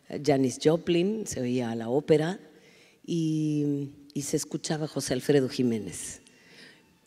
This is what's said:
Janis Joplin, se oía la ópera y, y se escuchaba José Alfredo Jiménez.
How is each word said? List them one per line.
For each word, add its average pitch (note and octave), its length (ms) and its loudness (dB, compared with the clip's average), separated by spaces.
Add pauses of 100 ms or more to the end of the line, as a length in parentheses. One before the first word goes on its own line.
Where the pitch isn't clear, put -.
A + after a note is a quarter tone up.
(220)
Janis C3+ 400 2
Joplin, F3 640 2
se - 140 -6
oía B2 340 -2
la A2+ 140 -6
ópera D3+ 500 2 (680)
y, D3+ 840 0 (200)
y C#3+ 100 -6
se D#3 140 -4
escuchaba D3+ 520 -4
José C#3 260 -4
Alfredo C3 340 2
Jiménez. A2 720 -4 (880)